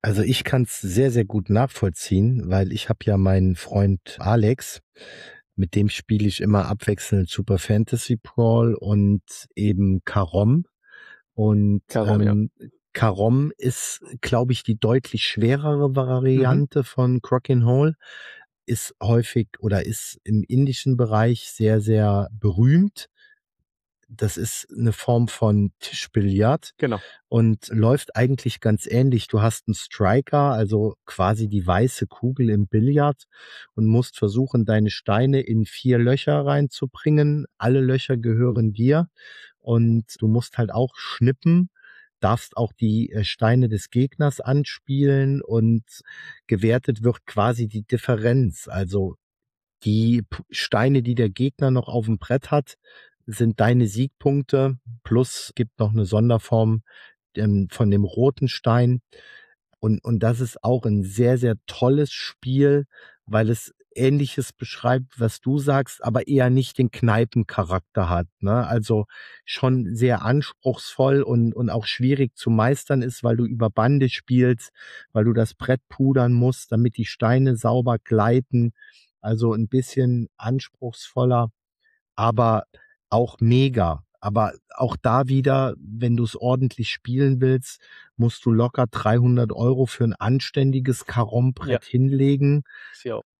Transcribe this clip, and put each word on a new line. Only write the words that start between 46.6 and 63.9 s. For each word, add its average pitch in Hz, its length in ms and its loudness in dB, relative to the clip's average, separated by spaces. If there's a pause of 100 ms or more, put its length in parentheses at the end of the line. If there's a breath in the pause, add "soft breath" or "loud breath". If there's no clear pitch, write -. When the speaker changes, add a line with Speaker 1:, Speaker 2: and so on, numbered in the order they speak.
Speaker 1:
wird 120 220 0
quasi 113 420 -2
die 107 140 -8
Differenz. 120 840 0
Also 95 480 -4 (680)
die 113 380 2
P-, - 280 -14
Steine, 127 520 0
die 120 120 -2
der 113 160 0
Gegner 135 400 -2
noch 127 180 0
auf 113 180 -2
dem 110 120 0
Brett - 320 -4
hat, 147 240 -2 (520 loud breath)
sind 113 340 -2
deine 120 260 4
Siegpunkte, 135 920 -2 (260)
plus - 500 -2
gibt - 240 -6
noch 107 140 0
eine 110 140 0
Sonderform, 110 760 0 (540 loud breath)
ähm, 101 340 0
von 107 200 0
dem 101 140 2
roten 131 440 0
Stein. 123 540 0 (760 loud breath)
Und, 107 240 -2
und 113 180 -2
das 117 200 0
ist - 240 -8
auch 120 220 0
ein 104 180 0
sehr, 120 340 0
sehr 120 160 0 (120)
tolles 135 440 0
Spiel, 139 760 -2 (400 loud breath)
weil 107 240 0
es - 240 -6 (200)